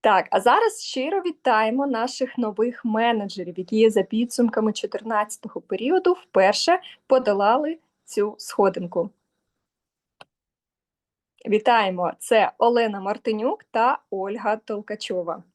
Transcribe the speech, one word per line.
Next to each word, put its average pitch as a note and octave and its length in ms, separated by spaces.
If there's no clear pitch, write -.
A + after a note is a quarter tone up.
Так, F#3+ 280
а F#3+ 80
зараз E4+ 420
щиро D#4+ 400
вітаємо B3+ 640
наших B3+ 500
нових A3+ 480
менеджерів, G#3+ 760
які A3 300
за G#3+ 140
підсумками A3 720
чотирнадцятого G#3+ 880
періоду F4+ 520
вперше G#3+ 680
подолали B3+ 720
цю G#3+ 320
сходинку. F3+ 720
Вітаємо! G3+ 680
Це G#3+ 380
Олена A#3 420
Мартинюк A3 640
та A#3+ 360
Ольга G#3 460
Толкачова. G3+ 880